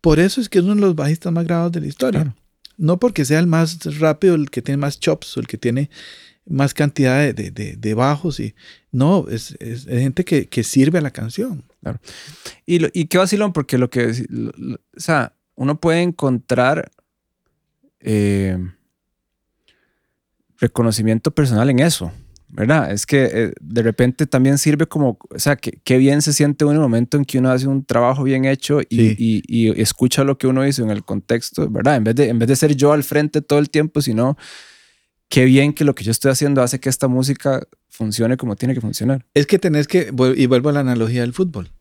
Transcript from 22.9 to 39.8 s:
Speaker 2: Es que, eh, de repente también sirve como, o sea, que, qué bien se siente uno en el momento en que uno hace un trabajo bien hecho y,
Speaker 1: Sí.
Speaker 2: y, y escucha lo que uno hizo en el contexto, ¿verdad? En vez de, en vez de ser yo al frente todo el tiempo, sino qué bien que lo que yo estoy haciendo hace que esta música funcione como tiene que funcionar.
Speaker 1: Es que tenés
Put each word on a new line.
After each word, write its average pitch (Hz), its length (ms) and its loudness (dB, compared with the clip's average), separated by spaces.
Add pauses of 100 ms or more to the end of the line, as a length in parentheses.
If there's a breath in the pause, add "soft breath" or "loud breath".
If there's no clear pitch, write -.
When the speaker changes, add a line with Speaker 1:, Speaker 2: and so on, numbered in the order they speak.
Speaker 2:
Es 104 140 -6
que, 139 260 2
eh, 110 280 -2
de 107 220 -4
repente 123 440 0
también 135 320 2
sirve 151 280 0
como, 139 320 -2 (120)
o - 80 -14
sea, 143 180 0
que, - 260 -10
qué 127 160 2
bien 139 240 4
se 147 100 0
siente 147 320 0
uno 147 80 2
en 147 40 2
el 156 60 2
momento 120 340 0
en 143 80 2
que 135 140 -4
uno 127 120 2
hace 127 160 0
un 139 180 -2
trabajo 127 380 0
bien 131 220 0
hecho 139 380 0
y, - 140 -4
Speaker 1:
Sí. 110 220 4
Speaker 2:
y, 113 240 0 (280)
y - 100 0
escucha 127 440 0
lo 139 140 0
que - 80 -2
uno 135 200 2
hizo 135 180 0
en 110 60 -2
el 101 140 -4
contexto, 117 640 -4
¿verdad? 127 280 2
En 110 80 0
vez 110 100 2
de, 135 140 4
en 117 100 0
vez 113 100 2
de 135 80 4
ser 147 200 2
yo 143 160 4
al 147 100 2
frente 151 400 -2
todo 147 160 2
el 147 120 0
tiempo, 151 320 0
sino 123 340 0 (920 loud breath)
qué 131 180 4
bien 139 260 6
que 151 120 -2
lo 139 100 4
que - 100 -10
yo 113 80 0
estoy 139 180 0
haciendo 139 320 2
hace 127 160 -2
que 135 100 -4
esta 131 200 -2
música 131 580 -2 (220)
funcione 113 480 -2
como 120 180 -6
tiene 127 200 -2
que 123 60 -4
funcionar. 120 540 -4
Speaker 1:
Es 147 120 2
que 196 120 2
tenés 151 300 0